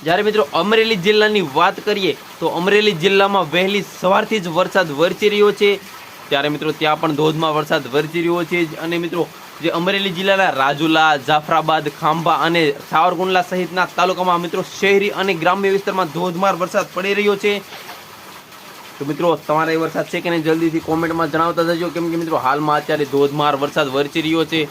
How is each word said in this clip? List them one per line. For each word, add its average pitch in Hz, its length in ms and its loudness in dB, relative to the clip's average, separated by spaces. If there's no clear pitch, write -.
જ્યારે 185 240 2
મિત્રો 214 140 2
અમરેલી 220 460 2
જિલ્લાની 214 500 4
વાત 180 280 4
કરીએ 196 280 0
તો 165 80 -2
અમરેલી 196 460 2
જિલ્લામાં 196 500 2
વહેલી 190 340 0
સવારથી 202 440 2
જ 180 40 -6
વરસાદ 185 300 2
વરસી 190 340 2
રહ્યો 208 180 4
છે. 202 180 2
ત્યારે 143 260 0
મિત્રો 151 180 -2
ત્યાં 156 280 0
પણ 156 200 0
ધોધમાર 156 360 0
વરસાદ 151 280 -2
વરસી 156 300 0
રહ્યો 170 260 0
છે. 175 100 -2
અને 170 140 -4
મિત્રો 170 240 -4
જે 160 100 0
અમરેલી 190 460 -2
જિલ્લાના 190 420 2
રાજુલા, 156 520 2
જાફરાબાદ, 156 600 2
ખાંભા 160 480 0
અને 170 160 2
સાવરકુંડલા 180 600 2
સહિતના 180 360 -2
તાલુકામાં 180 480 2
મિત્રો 180 260 -4
શહેરી 196 500 2
અને 190 120 0
ગ્રામ્ય 196 340 2
વિસ્તારમાં 190 400 -2
ધોધમાર 180 460 0
વરસાદ 185 320 -2
પડી 190 240 -2
રહ્યો 208 260 2
છે. 208 80 2
તો - 80 -8
મિત્રો 156 240 0
તમારે 160 380 0
વરસાદ 160 280 -4
છે 175 80 -4
કે 170 100 -4
નહીં 165 160 0
જલ્દીથી 165 420 0
કોમેન્ટમાં 165 440 -2
જણાવતા 165 460 0
જજો, 175 120 -2
કેમ 165 220 -4
કે 170 100 -2
મિત્રો 160 220 -2
હાલમાં 147 380 2
અત્યારે 147 320 0
ધોધમાર 143 420 2
વરસાદ 143 400 0
વરસી 143 300 -2
રહ્યો 160 180 0
છે. 160 160 -2